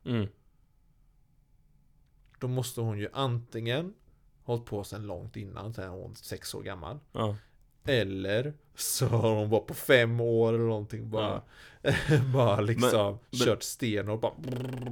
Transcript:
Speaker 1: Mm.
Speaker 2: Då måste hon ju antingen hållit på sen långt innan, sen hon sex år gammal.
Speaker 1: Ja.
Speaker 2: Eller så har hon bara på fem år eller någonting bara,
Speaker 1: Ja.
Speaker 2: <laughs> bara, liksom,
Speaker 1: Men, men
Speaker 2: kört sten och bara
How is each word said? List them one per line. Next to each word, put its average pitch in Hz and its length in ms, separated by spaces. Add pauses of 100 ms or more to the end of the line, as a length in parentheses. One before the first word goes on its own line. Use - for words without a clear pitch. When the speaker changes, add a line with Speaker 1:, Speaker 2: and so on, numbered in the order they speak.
Speaker 1:
Mm. 117 220 (2000)
Speaker 2:
Då 131 80
måste 127 340
hon 110 180
ju 104 140
antingen 123 800 (500)
hållit 117 220
på 104 180
sen 104 240
långt 98 280
innan, 104 380
sen 95 160
hon 92 260
sex - 400
år 98 80
gammal. 98 360 (120)
Speaker 1:
Ja. 107 240 (500)
Speaker 2:
Eller 104 680 (220)
så - 300
har 110 300
hon 107 140
bara 107 120
på - 120
fem 117 480
år 117 320
eller 117 120
någonting 110 440
bara, 107 320 (400)
Speaker 1:
Ja. 139 120 (140)
Speaker 2:
<laughs> 135 260
bara, 110 280
liksom, 117 300
Speaker 1:
Men, 104 260 (220)
men - 0
Speaker 2:
kört 113 240
sten 104 460
och 110 100
bara 113 140 (580)